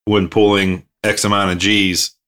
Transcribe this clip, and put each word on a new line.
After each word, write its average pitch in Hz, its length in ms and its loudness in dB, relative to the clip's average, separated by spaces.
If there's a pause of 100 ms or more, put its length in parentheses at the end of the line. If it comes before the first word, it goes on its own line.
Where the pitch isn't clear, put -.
when 104 240 2
pulling 98 560 2 (180)
X 107 200 -2
amount 101 280 0
of 87 80 -4
G's 95 560 -2 (120)